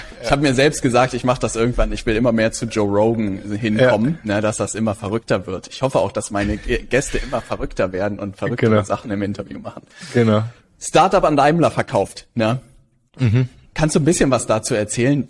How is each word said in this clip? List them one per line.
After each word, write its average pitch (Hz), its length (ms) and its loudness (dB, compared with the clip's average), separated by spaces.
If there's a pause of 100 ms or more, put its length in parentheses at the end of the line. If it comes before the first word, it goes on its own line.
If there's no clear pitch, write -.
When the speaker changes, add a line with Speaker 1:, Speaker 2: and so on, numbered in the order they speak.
Speaker 1:
<laughs> - 160 -18
Speaker 2:
Ich - 80 -4
hab 143 120 2
mir 143 120 2
selbst 139 280 2
gesagt, 123 320 2
ich 120 100 -4
mach 123 140 0
das 113 180 -4
irgendwann, 113 380 0
ich 104 120 -6
will 110 120 0
immer 120 160 2
mehr 113 180 2
zu - 140 -8
Joe 107 240 0
Rogan 104 500 0 (180)
hinkommen, 117 680 2
Speaker 1:
Ja. 104 100 0
Speaker 2:
ne, 107 60 0
dass 107 160 0
das 98 180 -4
immer 107 180 -2
verrückter 104 540 -4
wird. 87 240 -10
Ich - 100 -14
hoffe 135 180 0
auch, 98 120 0
dass - 200 -6
meine 104 260 -2
G-, - 220 -4
Gäste - 380 -2
immer 123 220 -4
verrückter 104 540 -4
werden 98 260 -4
und 98 160 -8
verrücktere 113 360 -2
Speaker 1:
Genau. 104 120 4
Speaker 2:
Sachen 101 260 -6
im 101 120 -4
Interview - 380 -6
machen. - 240 -14 (300)
Speaker 1:
Genau. 110 300 4 (340)
Speaker 2:
Startup - 460 4
an 156 140 4
Daimler 147 340 4
verkauft, - 640 -2
ne? 117 240 0 (580)
Speaker 1:
Mhm. 123 300 2 (260)
Speaker 2:
Kannst 156 220 0
du 190 40 4
ein 147 60 0
bisschen 165 260 4
was 123 140 0
dazu 110 280 0
erzählen? 120 560 0